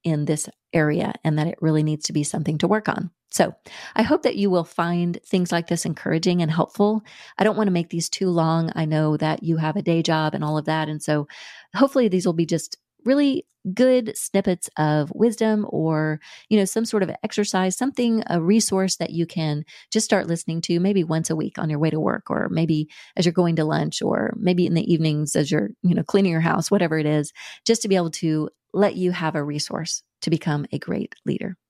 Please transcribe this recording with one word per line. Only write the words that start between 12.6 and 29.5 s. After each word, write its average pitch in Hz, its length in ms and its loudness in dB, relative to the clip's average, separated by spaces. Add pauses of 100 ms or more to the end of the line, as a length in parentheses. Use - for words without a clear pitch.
really 277 420 0 (280)
good 254 420 2
snippets - 600 -2
of 151 360 2
wisdom, 214 540 0
or, 156 520 -2 (280)
you 214 80 4
know, 202 80 4
some 226 220 -2
sort 214 160 0
of 160 80 -2 (120)
exercise, 190 540 0
something, 240 520 0
a 170 120 0
resource 190 560 2
that - 140 -4
you 170 160 -2
can 156 360 -2 (300)
just 220 140 0
start 196 200 2
listening 165 360 -4
to 170 180 0
maybe 190 240 2
once 160 240 0
a 165 80 0
week - 220 -4
on 160 100 -2
your 151 100 -2
way 156 120 2
to 156 100 -2
work, - 300 -2
or - 200 -2
maybe 156 380 0 (280)
as 170 100 2
you're 175 60 2
going 170 240 2
to 156 80 2
lunch, 156 360 -2
or - 380 -2
maybe 180 260 2
in - 80 0
the 165 180 0
evenings 156 460 0
as 151 140 0
you're, 196 180 0 (140)
you 180 120 4
know, - 80 0
cleaning 196 300 2
your 160 80 2
house, 165 300 0
whatever 170 280 2
it 151 80 0
is, 151 260 0 (340)
just 226 160 2
to 226 60 -4
be 190 80 4
able 170 140 0
to 156 380 -2 (240)
let 196 240 2
you 180 140 0
have 170 240 -4
a 147 100 -2
resource 147 580 -6 (200)